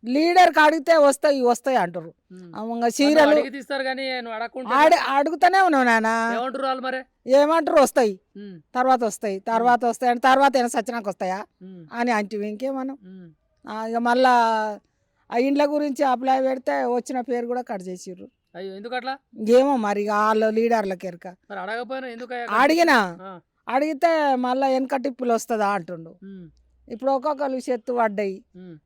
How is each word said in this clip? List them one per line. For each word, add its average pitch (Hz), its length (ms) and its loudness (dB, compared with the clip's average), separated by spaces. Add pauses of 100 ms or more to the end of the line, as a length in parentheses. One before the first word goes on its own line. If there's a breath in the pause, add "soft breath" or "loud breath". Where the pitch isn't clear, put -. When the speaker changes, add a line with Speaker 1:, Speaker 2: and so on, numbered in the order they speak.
Speaker 1:
లీడర్కి 320 560 4
అడిగితే 311 360 4
వస్తాయి, 285 440 4
వస్తాయి 247 360 0
అంటారు. 175 380 -4 (180)
Speaker 2:
ఉమ్. 180 240 -20
Speaker 1:
ఆ, 208 60 -10
ఇంకా 226 120 -8
Speaker 2:
మరి 233 300 0
Speaker 1:
చీరలు 294 260 4
Speaker 2:
అడిగితే 277 280 0
ఇస్తారు 269 240 -8
కానీ 262 380 -6
నువ్వు 233 140 -12
అడగకుండా 220 360 -10
Speaker 1:
ఆడ-, 294 380 4
అడుగుతానే 320 520 2
ఉన్నావు 302 240 4
నాన్న. 226 560 0
Speaker 2:
ఏమంటారు 262 260 -6
వాళ్ళు 262 160 -4
మరి? 262 200 -6 (240)
Speaker 1:
ఏమంటారు? 294 540 4
వస్తాయి. 226 400 2 (160)
Speaker 2:
ఉమ్. 196 240 -16 (140)
Speaker 1:
తర్వాత 254 300 2
వస్తాయి, 208 320 -4
Speaker 2:
ఉమ్. 190 120 -12
Speaker 1:
తర్వాత 233 360 2
వస్తాయి 240 260 0
అంటే 240 100 -2
తర్వాత 269 360 4
ఏమైనా 240 120 2
సచ్చినాక 226 400 -4
వస్తాయా 190 360 -6 (180)
Speaker 2:
ఉమ్. 185 300 -20
Speaker 1:
అని 240 180 -2
అంటే 208 260 -2
ఇంకేమనం? 262 680 -8
Speaker 2:
ఉమ్. 185 280 -20 (380)
Speaker 1:
ఆ, 220 180 -8
ఇక 226 100 -4
మళ్ళా 247 360 4 (1000)
ఆ 226 40 -2
ఇండ్ల 277 280 2
గురించి 294 400 -2
అప్లై 262 360 0
పెడితే 262 440 -2
వచ్చిన 247 360 -4
పేరు 240 260 -6
కూడా 247 160 -6
కట్ 214 200 -10
చేసిర్రు. 185 460 -14 (280)
Speaker 2:
అయ్యో, 190 200 -14
ఎందుకు 233 180 -12
అట్లా? 254 240 -8 (300)
Speaker 1:
ఏమో 262 280 6
మరి 208 260 -2
ఇక 208 80 -4
వాళ్ళ 220 400 2
లీడర్లకు 220 560 -2
ఎరక. 175 200 -14
Speaker 2:
మరి 185 340 -14
అడగపోయినా 240 480 -10
ఎందుకు 233 260 -14
అయ్యా? 240 160 -8
Speaker 1:
అడిగినా. 262 720 2
Speaker 2:
ఆ. 185 180 -16 (280)
Speaker 1:
అడిగితే 302 680 0
మళ్ళా 254 320 -2
వెనక 262 300 -2
టిప్పులు 247 360 -4
వస్తుందా 220 360 -2
అంటుండు. 165 420 -6
Speaker 2:
ఉమ్. 185 400 -20 (380)
Speaker 1:
ఇప్పుడు 247 220 -4
ఒక్కొక్కరు 269 600 -4
చెత్త 247 220 -4
పడ్డాయి. 208 520 -4 (120)
Speaker 2:
ఉమ్. 180 300 -20